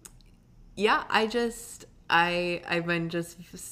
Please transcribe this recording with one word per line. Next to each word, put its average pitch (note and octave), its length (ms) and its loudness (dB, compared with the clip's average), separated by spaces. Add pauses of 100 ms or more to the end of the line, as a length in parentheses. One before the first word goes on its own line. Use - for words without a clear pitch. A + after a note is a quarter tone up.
(760)
yeah, A#3 320 2
I A3 180 4
just, A#3 580 -4 (240)
I, F3 560 2
I've E3+ 220 0
been E3+ 220 0
just, E3+ 280 -4 (340)